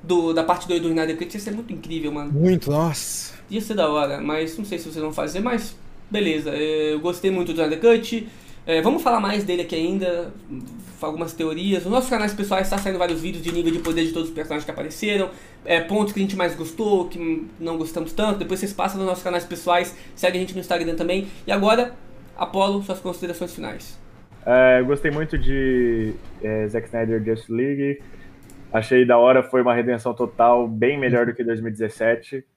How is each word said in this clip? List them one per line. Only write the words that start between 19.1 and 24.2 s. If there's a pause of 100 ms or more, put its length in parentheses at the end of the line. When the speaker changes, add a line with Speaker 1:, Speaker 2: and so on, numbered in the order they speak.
Speaker 1:
canais
pessoais, (220)
segue
a
gente
no
Instagram
também. (180)
E
agora, (400)
Apollo,
suas
considerações
finais. (480)